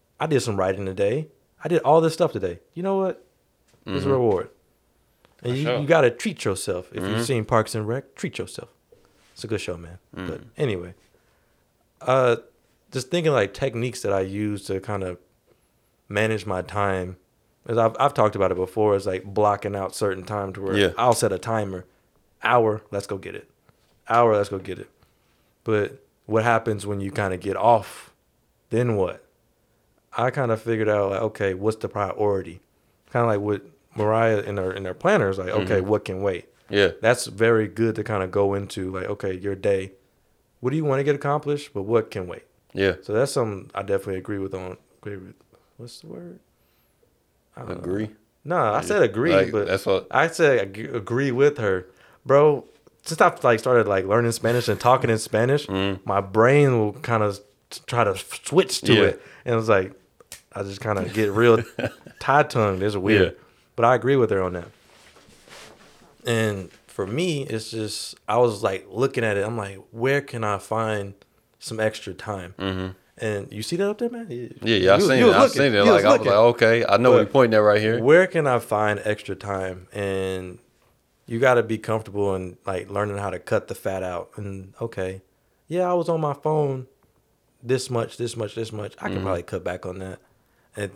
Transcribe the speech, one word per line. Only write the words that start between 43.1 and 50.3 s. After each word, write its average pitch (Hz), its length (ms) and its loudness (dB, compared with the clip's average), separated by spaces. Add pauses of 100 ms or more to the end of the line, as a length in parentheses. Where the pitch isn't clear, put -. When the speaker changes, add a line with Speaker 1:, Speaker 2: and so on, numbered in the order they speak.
Speaker 1:
that's 131 200 0
something 107 420 -4
I 98 80 -6
definitely 98 340 -2
agree 101 220 -6
with 95 160 -6
on, 92 220 -10 (260)
agree 101 160 -12
with, 92 160 -20 (420)
what's 120 240 -20
the 156 60 -20
word? 175 320 -18 (1160)
I 127 60 -16
don't 117 80 -12
know. 92 40 -10 (180)
Speaker 2:
Agree? 107 180 -4 (340)
Speaker 1:
No, 170 120 -4
I 113 180 2
Speaker 2:
Yeah. 139 80 0
Speaker 1:
said 202 200 2
agree, 123 320 2
Speaker 2:
Like, 95 180 4
Speaker 1:
but 101 140 0
Speaker 2:
that's 95 180 -2
what 95 260 0
Speaker 1:
I 147 180 2
said 147 320 4